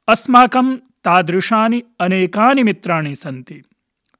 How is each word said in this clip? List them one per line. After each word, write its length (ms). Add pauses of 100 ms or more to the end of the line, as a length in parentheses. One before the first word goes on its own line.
अस्माकं 680
तादृशानि 1040 (180)
अनेकानि 600
मित्राणि 540
सन्ति, 460 (580)